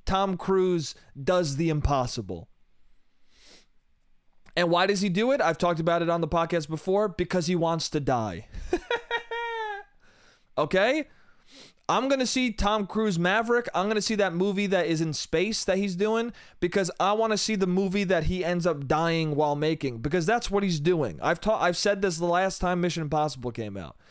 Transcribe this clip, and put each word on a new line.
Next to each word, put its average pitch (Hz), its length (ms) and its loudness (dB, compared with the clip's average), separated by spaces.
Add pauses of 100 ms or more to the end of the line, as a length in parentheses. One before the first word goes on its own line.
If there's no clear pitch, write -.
Tom 190 320 0
Cruise 185 560 2 (260)
does 160 360 0
the 160 140 2
impossible. 127 760 -2 (2000)
And 175 140 2
why 175 160 4
does 196 160 2
he 202 80 2
do 214 220 2
it? 277 100 2
I've 160 160 2
talked 175 220 2
about 170 240 2
it 165 80 0
on 170 100 2
the 165 60 -2
podcast 165 420 0
before. 190 380 0
Because 180 400 -2
he 180 80 2
wants 165 340 0
to 156 100 0
die. 113 500 -2 (220)
<laughs> 359 80 -2 (1800)
Okay? 208 480 0 (800)
I'm 220 200 0
gonna 262 200 2
see 254 240 0
Tom 208 340 0
Cruise 214 320 0
Maverick. 226 560 2
I'm 185 140 0
gonna 214 120 0
see 202 160 -2
that 196 180 2
movie 196 340 0
that 180 180 2
is 160 160 0
in 160 100 -2
space 185 520 -2
that 190 160 2
he's 196 160 -2
doing, 220 360 0 (280)
because 175 400 0
I 190 140 4
wanna 220 240 2
see 220 180 0
the 190 100 2
movie 190 380 2
that 175 220 2
he 175 200 0
ends 175 220 0
up 143 200 -2
dying 160 480 2
while 147 200 2
making, 147 440 -2
because 156 280 -2
that's 226 240 0
what 202 100 2
he's 180 180 0
doing. 147 400 0
I've 170 220 0
ta-, 214 180 0
I've 175 180 0
said 202 260 0
this 180 140 0
the 175 100 -2
last 185 320 0
time 180 200 0
Mission 170 220 -2
Impossible 143 500 -4
came 110 240 -8
out, 87 220 -12 (140)